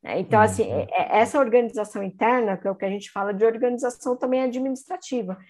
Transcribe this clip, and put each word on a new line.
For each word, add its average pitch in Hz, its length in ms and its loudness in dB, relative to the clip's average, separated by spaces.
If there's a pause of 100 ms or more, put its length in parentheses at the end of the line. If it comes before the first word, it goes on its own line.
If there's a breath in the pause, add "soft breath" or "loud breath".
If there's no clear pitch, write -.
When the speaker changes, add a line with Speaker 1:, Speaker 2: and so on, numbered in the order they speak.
Speaker 1:
Né? 135 160 -4
Então, 214 220 4
assim, 214 260 4
Speaker 2:
Uhum. 185 120 -2
Speaker 1:
é, - 120 -4
é, - 280 2
essa 262 200 2
organização 220 640 2
interna, 220 540 0
que 196 100 -6
é 196 40 -2
o 190 40 -4
que 196 80 -8
a 196 60 -2
gente 196 200 -8
fala 202 240 -4
de 202 120 2
organização 247 720 -2
também 254 260 0
administrativa. 254 920 -6 (120 loud breath)